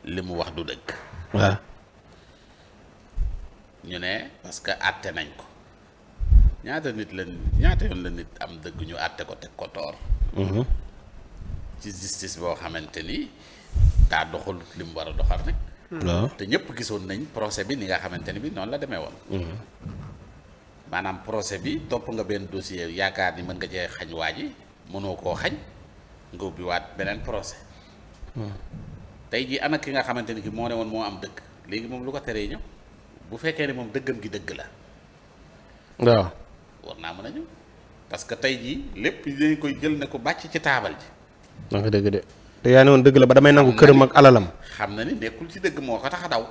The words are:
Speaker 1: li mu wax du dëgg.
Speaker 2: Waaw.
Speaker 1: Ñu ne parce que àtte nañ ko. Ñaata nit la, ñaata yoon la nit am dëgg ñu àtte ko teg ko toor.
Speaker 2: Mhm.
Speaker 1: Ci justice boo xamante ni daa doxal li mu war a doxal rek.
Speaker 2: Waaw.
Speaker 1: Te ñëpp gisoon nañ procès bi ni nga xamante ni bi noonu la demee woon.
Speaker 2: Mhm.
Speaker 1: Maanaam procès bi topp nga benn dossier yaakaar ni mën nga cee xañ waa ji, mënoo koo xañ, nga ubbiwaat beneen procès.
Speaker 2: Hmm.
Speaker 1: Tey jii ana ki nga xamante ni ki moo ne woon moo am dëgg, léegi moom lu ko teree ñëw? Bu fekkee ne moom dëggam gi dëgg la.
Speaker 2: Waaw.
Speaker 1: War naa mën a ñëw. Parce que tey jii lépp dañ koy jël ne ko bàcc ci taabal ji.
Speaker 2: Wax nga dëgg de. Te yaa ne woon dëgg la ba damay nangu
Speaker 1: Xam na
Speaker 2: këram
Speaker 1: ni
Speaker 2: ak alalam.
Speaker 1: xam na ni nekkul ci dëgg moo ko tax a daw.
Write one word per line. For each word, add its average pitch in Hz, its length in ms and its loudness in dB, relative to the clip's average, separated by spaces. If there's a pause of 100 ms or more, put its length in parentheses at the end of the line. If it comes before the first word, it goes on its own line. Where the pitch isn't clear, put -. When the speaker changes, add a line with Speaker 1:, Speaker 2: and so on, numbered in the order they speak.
Speaker 1:
li 92 180 -8
mu 90 160 -8
wax 80 160 -6
du 82 80 -8
dëgg. 69 240 -12 (480)
Speaker 2:
Waaw. 101 220 4 (2250)
Speaker 1:
Ñu 90 140 -12
ne 95 300 -4 (140)
parce - 180 -14
que 98 120 -8
àtte - 420 -4
nañ 78 220 -8
ko. - 80 -20 (1200)
Ñaata 139 280 -6
nit 107 200 -8
la, 92 100 -8 (360)
ñaata - 280 4
yoon 92 160 -4
la 87 80 -6
nit 85 160 -10 (140)
am 82 200 -12
dëgg 82 260 -14
ñu 85 100 -12
àtte 82 280 -8
ko - 100 -14
teg - 220 -18
ko - 120 -12
toor. 73 260 -10 (400)
Speaker 2:
Mhm. 98 300 -2 (1160)
Speaker 1:
Ci 104 100 -12
justice 92 480 -10
boo 85 160 -4
xamante 80 480 -12
ni 113 260 -8 (840)
daa 80 140 2
doxal 87 340 -8 (180)
li 87 80 -10
mu 82 100 -14
war 78 140 -8
a 78 40 -10
doxal 80 340 0
rek. - 100 -2 (340)
Speaker 2:
Waaw. 101 460 -2
Speaker 1:
Te 101 100 -10
ñëpp 127 300 -4
gisoon 104 300 -8
nañ 107 260 -8
procès 107 340 -6
bi 139 100 -4
ni 104 100 -8
nga 92 120 -2
xamante 87 340 -8
ni 104 80 -10
bi 147 100 -10
noonu 95 220 -10
la 143 60 -8
demee 135 200 -8
woon. - 160 -10 (160)
Speaker 2:
Mhm. 90 260 -8 (1300)
Speaker 1:
Maanaam 95 340 -6
procès 104 380 -6
bi 151 260 -6
topp 120 240 -6
nga 110 120 -6
benn 98 260 -6
dossier 90 400 -10
yaakaar 92 460 -4
ni 90 60 -12
mën 92 140 -10
nga 87 120 -10
cee 87 200 -8
xañ 82 240 -14
waa 80 200 -6
ji, 170 180 -10 (420)
mënoo 98 240 -8
koo 87 200 -6
xañ, 98 180 -6 (800)
nga 92 100 -10
ubbiwaat 87 520 -8
beneen 101 260 -6
procès. 110 340 -10 (760)
Speaker 2:
Hmm. 104 180 -10 (800)
Speaker 1:
Tey 123 160 -4
jii 131 140 -6
ana 151 180 -2
ki 143 140 -8
nga 131 100 -2
xamante 120 320 -6
ni 107 80 -10
ki 107 80 -8
moo 113 180 -6
ne 117 60 -4
woon 113 140 -4
moo 110 160 -6
am 101 160 -10
dëgg, - 160 -14 (320)
léegi 113 200 -8
moom 127 160 -12
lu 131 80 -8
ko 143 80 -8
teree 107 280 -6
ñëw? 220 120 -10 (720)
Bu 110 60 -12
fekkee 156 300 -4
ne 139 60 -6
moom 123 200 -10
dëggam 131 300 -4
gi 107 60 -10
dëgg 95 280 -10
la. - 80 -14 (1300)
Speaker 2:
Waaw. 113 280 6 (580)
Speaker 1:
War 82 160 -16
naa 82 120 -12
mën 98 140 -14
a 139 40 -10
ñëw. 320 140 -12 (640)
Parce - 160 -10
que 117 100 -8
tey 131 220 -2
jii 127 280 -8 (120)
lépp - 300 -4
dañ 147 320 0
koy 147 220 -4
jël 151 180 -2
ne 139 80 -6
ko 135 120 -10
bàcc 156 320 -6
ci 160 100 -4
taabal 120 360 0
ji. - 100 -20 (640)
Speaker 2:
Wax 101 120 0
nga 107 80 0
dëgg 104 200 4
de. 98 100 -2 (420)
Te 123 80 4
yaa 131 140 12
ne 139 60 10
woon 131 140 10
dëgg 135 140 10
la 131 80 10
ba 127 80 8
damay 143 180 12
nangu 139 200 10
Speaker 1:
Xam 107 40 0
na - 40 4
Speaker 2:
këram 143 180 12
Speaker 1:
ni 135 60 10
Speaker 2:
ak 127 120 4
alalam. 127 300 12 (300)
Speaker 1:
xam 104 200 -4
na 113 80 -4
ni 170 100 -4
nekkul 113 380 -8
ci 190 80 -14
dëgg 170 240 -2
moo 117 140 -2
ko 135 100 -4
tax 175 160 -6
a 170 40 -8
daw. 117 220 0